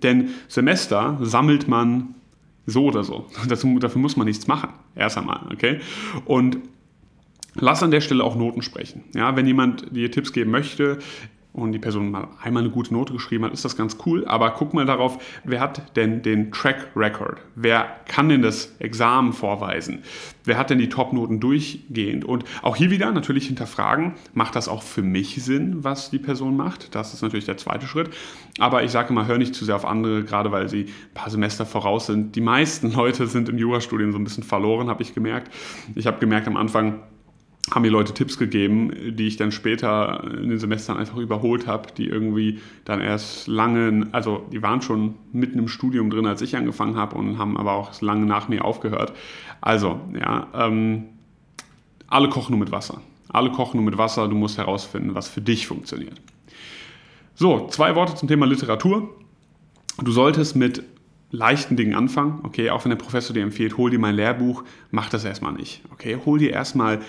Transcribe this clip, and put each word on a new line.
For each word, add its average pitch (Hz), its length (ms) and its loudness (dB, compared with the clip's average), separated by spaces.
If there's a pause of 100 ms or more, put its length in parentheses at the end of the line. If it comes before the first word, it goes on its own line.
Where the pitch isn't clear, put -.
Denn 127 280 4 (180)
Semester 131 720 2
sammelt 135 480 4
man 120 460 2 (500)
so 127 220 2
oder 113 180 2
so. - 220 -8 (100)
<laughs> 120 120 -6
Dazu, 123 300 4
dafür 123 220 2
muss 139 160 2
man 113 100 2
nichts 107 200 -2
machen, 151 240 0 (240)
erst - 240 0
einmal, - 220 -6 (120)
okay? 139 280 0 (440)
Und 127 320 4 (1000)
lass 151 280 4
an 170 80 4
der 147 100 6
Stelle 127 240 2
auch 113 100 0
Noten 117 280 -2
sprechen. - 420 -12 (100)
Ja, 127 220 2
wenn 131 100 4
jemand 127 480 2
dir 117 160 -2
Tipps 143 220 -2
geben 113 180 2
möchte 143 480 0 (560)
und 113 180 -4
die 110 60 -4
Person 104 340 -2
mal 98 160 -8 (120)
einmal 120 220 0
eine 117 80 0
gute 117 240 -2
Note 127 200 -2
geschrieben 113 300 -2
hat, - 80 -4
ist - 120 -8
das 123 120 -6
ganz 110 200 -2 (100)
cool. 170 200 2
Aber 113 240 4
guck 147 240 -2
mal 147 100 4
darauf, 127 340 2 (240)
wer 123 180 -2
hat 147 360 -6
denn 113 260 2
den 107 300 2
Track - 420 -2
Record? 107 460 -2 (160)
Wer 113 320 4 (180)
kann 151 220 4
denn 139 140 8
das - 360 0
Examen 117 540 4
vorweisen? 98 680 -4 (440)
Wer 117 120 4
hat 135 140 0
denn 131 80 6
die 117 120 2
Top-Noten 117 500 -2
durchgehend? 123 840 -2
Und 123 200 -4 (180)
auch 120 140 0
hier 180 140 4
wieder 202 200 2
natürlich 139 360 0
hinterfragen, 123 640 -2 (220)
macht 113 200 -2
das 117 140 -2
auch 107 160 -6
für - 180 -4
mich 95 400 -2
Sinn, 151 400 -2
was 139 280 -6
die 139 100 -2
Person 135 360 -2
macht? 170 380 -4
Das 110 180 -6
ist - 100 -8
natürlich 110 240 -2
der 98 100 -4
zweite - 320 -4
Schritt. 160 220 -4 (480)
Aber 123 260 4
ich 117 80 -2
sage 120 160 0
immer, 110 180 2
hör 120 120 2
nicht 127 160 0
zu - 100 -8
sehr 107 100 0
auf 101 120 -2
andere, 110 360 0
gerade 104 300 -2
weil 101 160 -2
sie 101 140 -2
ein - 320 -14
paar - 160 -10
Semester 107 360 -2
voraus 104 400 -2
sind. 107 300 -2
Die 113 60 0
meisten 123 500 2
Leute 123 340 2
sind 117 220 0
im 117 100 -2
Jurastudium 113 540 0
so 104 60 -2
ein 104 60 -2
bisschen 107 200 -8
verloren, 110 440 0
habe 117 140 -4
ich 107 100 -6
gemerkt. 113 400 -4 (440)
Ich 104 100 -4
habe 110 140 0
gemerkt, 110 260 2
am 104 120 0
Anfang 110 420 0 (720)
haben 120 120 4
mir 113 80 6
Leute 107 240 4
Tipps - 240 -2
gegeben, 107 760 0
die 110 120 0
ich 107 100 -2
dann 107 160 0
später 110 720 0
in - 240 -4
den 113 100 0
Semestern 107 380 -2
einfach 107 220 -6
überholt 117 480 0
habe, 107 280 -4
die 113 120 -4
irgendwie 107 540 0 (260)
dann 101 160 -2
erst 104 440 -4
lange, 110 640 4
also 107 380 -2
die 110 120 -6
waren 113 180 2
schon 107 360 -2 (180)
mitten 123 240 0
im 113 100 0
Studium 123 400 0
drin, 110 160 0
als 104 160 -2
ich 117 160 -4
angefangen 113 400 -2
habe 107 200 -4
und 104 200 -2
haben 104 220 -2
aber 101 140 0
auch 101 280 -4
lange 107 240 2
nach 104 240 2
mir 113 160 0
aufgehört. - 480 -2 (480)
Also, 101 400 2 (180)
ja, - 360 -2
ähm, 110 540 0 (1000)
alle 139 240 4
kochen 131 220 -2
nur 107 80 2
mit 98 120 -2
Wasser. - 300 -8 (260)
Alle 123 220 2
kochen 127 260 -2
nur 110 80 2
mit 101 140 0
Wasser, 113 300 0
du 104 60 0
musst 104 220 0
herausfinden, 101 580 -4
was 98 140 -6
für - 140 -8
dich 110 240 0
funktioniert. - 560 -10 (1120)
So, 160 320 4
zwei 160 280 2
Worte 170 200 2
zum 135 140 -4
Thema 147 180 4
Literatur. 135 680 2 (880)
Du 120 80 0
solltest 147 460 4
mit 123 280 2 (460)
leichten 127 460 2
Dingen 107 180 2
anfangen. 143 480 0
Okay, - 280 -2
auch 120 160 -2
wenn - 20 4
der 120 80 2
Professor 120 380 -4
dir 110 80 2
empfiehlt, 107 340 -2
hol 120 140 2
dir 123 80 2
mein 107 160 2
Lehrbuch, 123 500 0 (260)
mach 107 200 -2
das 110 160 -2
erstmal 101 260 -6
nicht. - 300 -12 (100)
Okay, 113 320 -6
hol 151 140 4
dir 151 140 4
erstmal 110 560 0